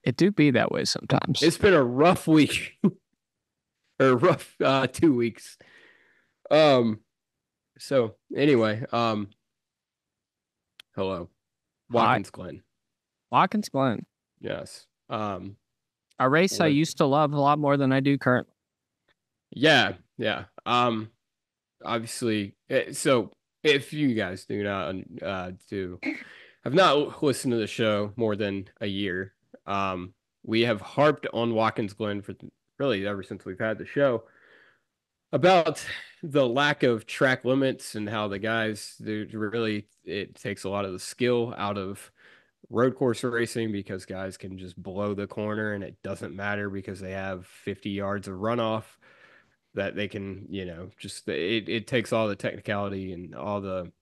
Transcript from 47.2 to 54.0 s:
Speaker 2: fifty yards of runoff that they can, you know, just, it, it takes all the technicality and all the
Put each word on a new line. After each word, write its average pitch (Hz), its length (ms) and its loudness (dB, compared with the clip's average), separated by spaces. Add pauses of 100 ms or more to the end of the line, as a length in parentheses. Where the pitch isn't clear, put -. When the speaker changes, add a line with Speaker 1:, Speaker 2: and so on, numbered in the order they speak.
Speaker 2:
fifty - 440 -10
yards 101 380 -6
of 95 80 -10
runoff 110 480 -2 (880)
that 98 220 -4
they 101 120 -4
can, 98 400 -10
you 95 160 -8
know, 90 320 -12
just, - 320 -12
it, 92 400 -2
it 104 180 -4
takes 120 260 -2
all 113 160 0
the 101 80 -4
technicality 98 760 -6
and 87 220 -14
all 101 260 -6
the 92 300 -8 (120)